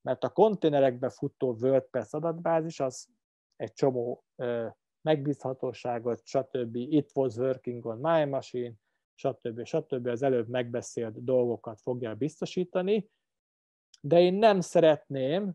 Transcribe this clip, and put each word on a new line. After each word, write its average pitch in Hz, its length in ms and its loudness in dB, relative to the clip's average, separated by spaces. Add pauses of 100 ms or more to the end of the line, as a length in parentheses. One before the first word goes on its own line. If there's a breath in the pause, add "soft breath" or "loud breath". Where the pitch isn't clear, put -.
mert 131 220 -4
a 127 60 -2
konténerekbe 139 800 4
futó 127 520 -4
WordPress 131 520 0
adatbázis 165 680 -2
az - 280 -4 (480)
egy 117 180 -8
csomó, 123 500 -2 (120)
ö, 120 320 -4 (340)
megbízhatóságot, 127 1200 -4
stb. 123 500 -4
It 143 400 0
was 131 200 0
working 123 500 -4
on 113 120 -6
my 160 280 2
machine, 123 480 -6 (400)
stb. 120 520 -6
stb. 139 420 -4
Az 120 140 -2
előbb 127 260 2
megbeszélt 120 760 -6
dolgokat 120 580 0
fogja 120 340 -6
biztosítani, 180 920 -2 (920)
de 151 180 6
én 180 140 6
nem 202 280 6
szeretném 160 920 2